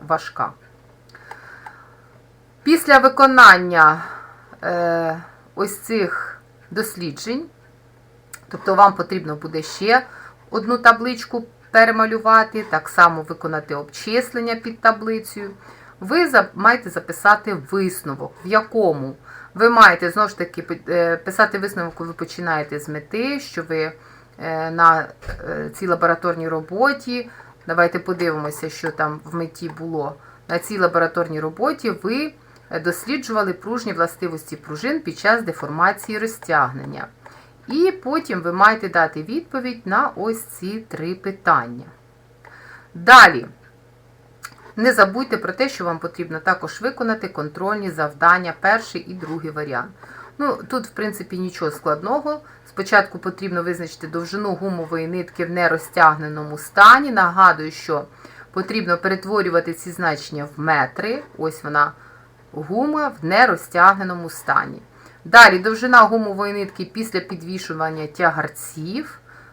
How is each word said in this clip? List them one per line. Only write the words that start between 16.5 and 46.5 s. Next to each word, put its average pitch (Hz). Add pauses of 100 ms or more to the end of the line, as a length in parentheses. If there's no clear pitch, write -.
маєте 220
записати 208 (160)
висновок, 175 (120)
в 180
якому 180 (380)
ви 220
маєте, 196
знову 214
ж -
таки, 175
пи-, 165
е, 170
писати 196
висновок, 185
ви 170
починаєте 160
з 147
мети, 220
що -
ви, 160 (460)
е, 160
на, 165 (400)
е, 151
цій 190
лабораторній 170
роботі, 233 (360)
давайте 170
подивимося, 160
що 160
там 151
в 156
меті 165
було. 156 (340)
На 170
цій 208
лабораторній 165
роботі 208
ви, 262 (380)
е, -
досліджували 214
пружні 226
властивості 165
пружин 233
під -
час 226
деформації 185
розтягнення. 143 (640)
І 330
потім 254
ви 170
маєте 202
дати 160
відповідь 247
на 208
ось 220
ці 214
три 165
питання. 143 (1120)
Далі. 180 (1300)
Не 240
забудьте 220
про -
те, 262
що 190
вам 170
потрібно 165
також 175